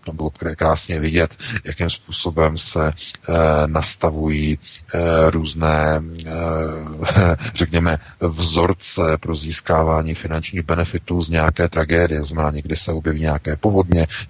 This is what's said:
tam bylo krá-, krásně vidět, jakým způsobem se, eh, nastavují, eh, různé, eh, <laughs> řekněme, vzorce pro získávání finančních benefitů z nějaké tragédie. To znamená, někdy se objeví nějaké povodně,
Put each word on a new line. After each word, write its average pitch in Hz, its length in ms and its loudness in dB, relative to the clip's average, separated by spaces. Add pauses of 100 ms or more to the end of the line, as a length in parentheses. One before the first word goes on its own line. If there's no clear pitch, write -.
tam 80 100 -8
bylo 78 140 -4
krá-, 78 260 -8
krásně 80 440 0
vidět, 80 360 0 (280)
jakým 85 260 -4
způsobem 80 680 -2
se, 78 360 -2
eh, - 400 -8 (340)
nastavují, 78 920 0 (340)
eh, 82 360 4
různé, 78 760 0 (220)
eh, 82 60 -10 (1120)
<laughs> - 100 -8
řekněme, 82 420 2 (240)
vzorce 85 960 0
pro 80 180 -4
získávání 80 800 0
finančních 82 460 -4
benefitů 85 600 -2
z 78 80 -2
nějaké 80 400 2
tragédie. 82 500 2
To 73 60 -4
znamená, 78 260 -2
někdy 76 240 -4
se - 160 -6
objeví 78 280 -2
nějaké 76 360 0
povodně, 90 520 4 (220)